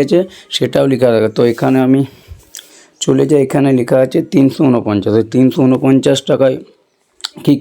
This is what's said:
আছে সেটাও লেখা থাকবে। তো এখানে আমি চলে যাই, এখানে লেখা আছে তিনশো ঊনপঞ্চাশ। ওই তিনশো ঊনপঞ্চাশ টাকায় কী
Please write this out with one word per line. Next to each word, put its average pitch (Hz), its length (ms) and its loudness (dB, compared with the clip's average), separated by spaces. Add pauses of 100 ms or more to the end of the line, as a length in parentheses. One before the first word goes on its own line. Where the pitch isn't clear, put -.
আছে 170 160 0 (360)
সেটাও 135 380 -2
লেখা 123 200 2
থাকবে। 110 240 0
তো - 40 2 (120)
এখানে 131 240 0 (100)
আমি 135 140 2 (1000)
চলে 135 280 0
যাই, 147 160 2
এখানে 139 240 0 (100)
লেখা 120 260 0
আছে 131 140 -2 (140)
তিনশো 135 260 2 (100)
ঊনপঞ্চাশ। 104 500 -2
ওই 110 140 0
তিনশো 127 320 0
ঊনপঞ্চাশ 135 540 2 (100)
টাকায় 131 260 0 (880)
কী 147 180 2